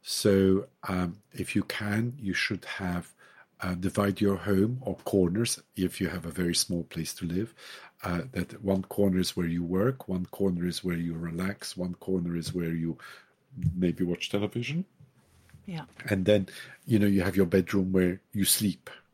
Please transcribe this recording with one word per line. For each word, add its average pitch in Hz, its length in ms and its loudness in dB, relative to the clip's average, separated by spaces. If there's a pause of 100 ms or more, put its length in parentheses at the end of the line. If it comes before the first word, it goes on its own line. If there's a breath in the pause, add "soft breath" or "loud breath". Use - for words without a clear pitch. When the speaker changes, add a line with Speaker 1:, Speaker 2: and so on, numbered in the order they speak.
Speaker 1:
So, 98 640 4 (220)
um, 90 300 -2 (140)
if - 220 -8
you 101 80 0
can, 110 560 -4
you 98 160 -4
should - 300 -4
have, 90 500 -6 (460 loud breath)
uh, 92 140 -4
divide 98 480 0
your 98 140 4
home 101 440 2
or 95 240 -6
corners, 101 560 2 (160)
if 92 240 -2
you 95 80 0
have 82 160 -6
a 85 60 -6
very 87 240 0
small 85 300 0
place - 300 -6
to 90 120 -8
live, 92 260 -2 (500 loud breath)
uh, 87 200 -4 (100)
that - 320 -6
one 95 180 0
corner 95 360 2
is 90 180 0
where 90 100 0
you 85 160 -2
work, 95 460 0
one 90 160 -4
corner 90 420 -2
is 87 160 -4
where 90 140 -2
you 85 160 -4
relax, 85 640 -6
one 90 200 -6
corner 87 380 -2
is 85 200 -6
where 85 200 -2
you 82 220 -2 (800 loud breath)
maybe 90 260 0
watch 87 280 -4
television. 120 560 -2 (800)
Speaker 2:
Yeah. 160 180 -8 (220)
Speaker 1:
And 95 180 0
then, 101 240 6 (380 loud breath)
you 110 120 4
know, 101 80 6
you 98 140 4
have 90 160 0
your 98 80 6
bedroom 95 480 2
where 92 300 2 (100)
you 98 140 2
sleep. - 420 0 (260)